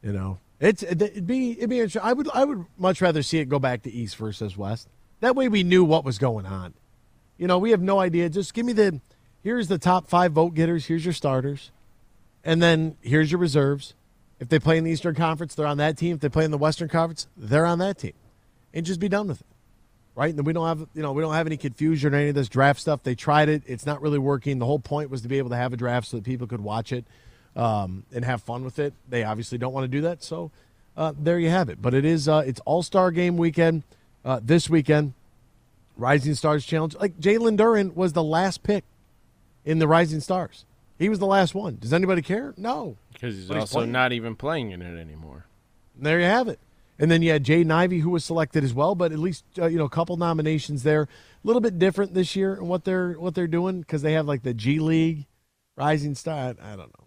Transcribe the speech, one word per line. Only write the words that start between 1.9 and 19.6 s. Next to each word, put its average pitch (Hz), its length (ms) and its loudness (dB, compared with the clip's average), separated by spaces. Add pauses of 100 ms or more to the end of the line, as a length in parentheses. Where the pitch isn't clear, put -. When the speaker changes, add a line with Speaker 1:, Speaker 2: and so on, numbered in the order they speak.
Speaker 1:
I 226 100 2
would, 277 200 -4
I 269 120 2
would 226 200 -6 (120)
much 185 240 0
rather 160 200 2
see 160 180 -2
it 151 100 -2
go 139 100 2
back 127 240 -2
to 120 80 -12
East 113 240 -8
versus 104 420 -8
West. 101 320 -8 (300)
That 247 160 2
way 262 120 2
we 208 160 2
knew 180 200 6
what 160 200 4
was 131 140 -4
going 110 280 -2
on. 92 280 -10 (640)
You 175 100 -4
know, 180 100 4
we 214 140 2
have 196 100 4
no 196 180 2
idea. 170 300 0
Just 180 240 -6
give 233 120 -4
me 240 80 -2
the, 196 280 2 (420)
here's 226 240 -2
the 170 120 0
top 180 280 2
five 175 260 4
vote 165 200 2
getters, 165 320 0
here's 165 180 -2
your 175 100 -2
starters, 135 580 -2 (720)
and 165 180 2
then 160 400 4
here's 147 300 2
your 175 80 0
reserves. 143 560 0 (440)
If 123 100 -12
they 156 100 4
play 160 180 4
in 165 60 2
the 165 80 0
Eastern 160 240 -2
Conference, 160 400 -2
they're 151 100 -2
on 147 120 -2
that 151 200 0
team. 170 180 -2
If 143 60 -8
they 147 80 0
play 156 160 2
in 156 60 0
the 151 60 -2
Western 151 320 0
Conference, 165 460 -2
they're 143 300 2
on 170 140 2
that 190 180 -2
team. - 160 -10 (600)
And 165 120 -6
just 175 140 -4
be 196 100 -2
done 202 180 -2
with 147 140 -8
it, - 60 -20 (680)